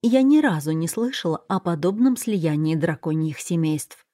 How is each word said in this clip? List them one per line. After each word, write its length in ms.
Я 200
ни 180
разу 320
не 160
слышала 500
о 120
подобном 560
слиянии 580
драконьих 680
семейств 720